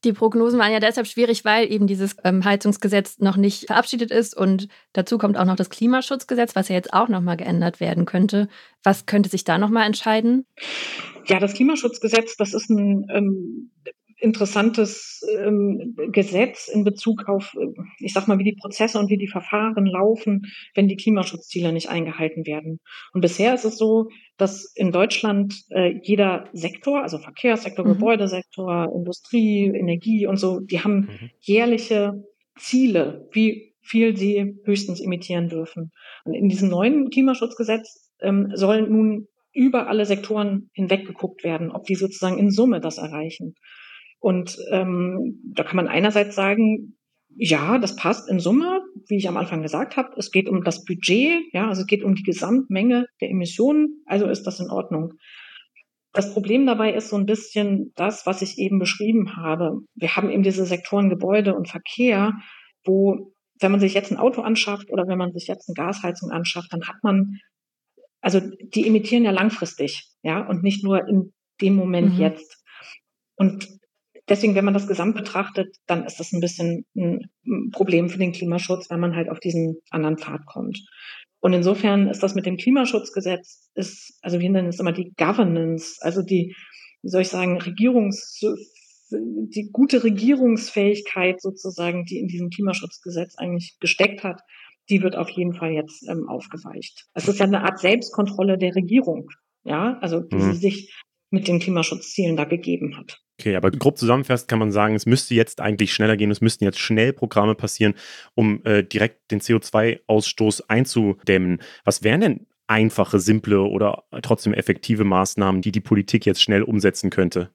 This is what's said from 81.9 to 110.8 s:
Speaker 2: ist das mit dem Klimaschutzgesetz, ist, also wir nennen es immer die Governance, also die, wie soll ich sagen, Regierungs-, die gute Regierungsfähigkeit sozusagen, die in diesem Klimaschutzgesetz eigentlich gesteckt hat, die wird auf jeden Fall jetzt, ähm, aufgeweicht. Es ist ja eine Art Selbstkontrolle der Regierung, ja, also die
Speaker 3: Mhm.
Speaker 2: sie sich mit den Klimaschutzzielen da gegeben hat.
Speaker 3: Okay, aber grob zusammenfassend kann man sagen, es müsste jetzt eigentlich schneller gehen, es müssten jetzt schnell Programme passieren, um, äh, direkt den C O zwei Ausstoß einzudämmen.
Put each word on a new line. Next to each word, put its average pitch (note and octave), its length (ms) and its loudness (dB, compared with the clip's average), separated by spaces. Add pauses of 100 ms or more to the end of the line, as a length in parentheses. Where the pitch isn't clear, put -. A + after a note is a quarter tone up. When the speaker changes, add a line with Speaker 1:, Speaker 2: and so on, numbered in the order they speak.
Speaker 2:
ist - 140 -4
das G3 120 -2
mit F#3 100 -2
dem F3+ 140 -4
Klimaschutzgesetz, G#3 1160 -2
ist, - 460 -10
also F3 180 -4
wir F3+ 120 0
nennen F#3 180 2
es F3 120 -6
immer E3+ 120 -2
die F3 240 -8
Governance, E3 840 0
also E3+ 200 -2
die, F3+ 340 0 (460)
wie - 80 -10
soll F#3 140 2
ich F#3 60 -2
sagen, F3+ 300 -2
Regierungs-, G#3 840 0 (640)
die G#3+ 640 -8
gute A#3+ 320 4
Regierungsfähigkeit G#3 1400 2
sozusagen, F3+ 640 -6
die F3+ 140 -10
in - 80 -6
diesem F3 240 -6
Klimaschutzgesetz F3 880 -6
eigentlich F3 420 -6
gesteckt G3+ 440 0
hat, F#3 180 -8 (480)
die G3 120 4
wird F#3+ 140 0
auf E3+ 140 -4
jeden F3 240 -4
Fall E3 160 -4
jetzt, D#3 360 -6
ähm, E3+ 220 -6
aufgeweicht. - 840 -14
Es F3 140 -4
ist G3+ 100 0
ja G3+ 80 4
eine G3 160 2
Art F#3+ 160 -2
Selbstkontrolle G3 800 0
der F3+ 160 -2
Regierung, F3 560 0 (340)
ja, G3+ 380 -4
also E3 180 -2
die F3 160 -6
Speaker 3:
Mhm. C3 160 2
Speaker 2:
sie F3 60 -2
sich G3 360 -2 (360)
mit F#3+ 180 0
den F3 120 2
Klimaschutzzielen E3 760 -2
da D3 80 -2
gegeben E3+ 540 -4
hat. - 200 -20 (220)
Speaker 3:
Okay, G#2 140 0
aber F#2 160 -2
grob C#3 260 0
zusammenfassend B2 520 0
kann A2+ 100 0
man G#2+ 140 0
sagen, G#2 240 2
es G2+ 100 -2
müsste B2 280 2
jetzt A2+ 260 2
eigentlich G#2 340 0
schneller A2 220 2
gehen, G#2 140 2
es G#2 100 0
müssten A2+ 240 2
jetzt G2 160 0
schnell A#2 320 2
Programme A2 420 2
passieren, G#2 400 2 (400)
um, G#2+ 300 2
äh, G#2 180 4
direkt G#2 480 -2
den G#2 100 0
C - 140 2
O A2 60 4
zwei A2 480 0
Ausstoß G#2+ 600 2
einzudämmen. G2 920 2 (220)